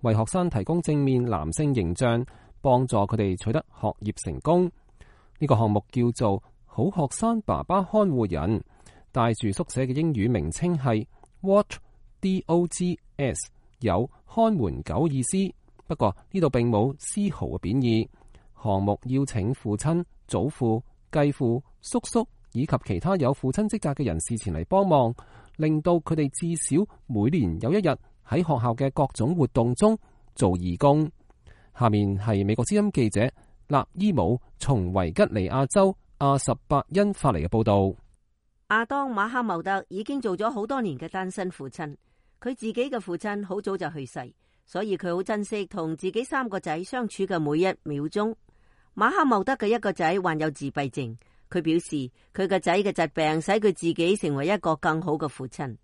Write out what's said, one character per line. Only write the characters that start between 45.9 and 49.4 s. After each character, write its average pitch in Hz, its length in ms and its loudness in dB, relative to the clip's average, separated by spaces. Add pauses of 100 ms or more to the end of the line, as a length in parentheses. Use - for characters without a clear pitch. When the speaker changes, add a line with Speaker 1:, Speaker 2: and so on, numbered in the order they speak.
Speaker 2:
自 185 160 -6
己 220 100 -2
三 262 260 -4
個 196 120 -6
仔 165 240 -6
相 247 240 -6
處 - 160 -4
嘅 185 140 -2
每 151 200 0
一 185 240 2
秒 147 220 -6
鐘。 208 300 -2 (600)
馬 214 160 2
哈 339 140 2
茂 233 180 4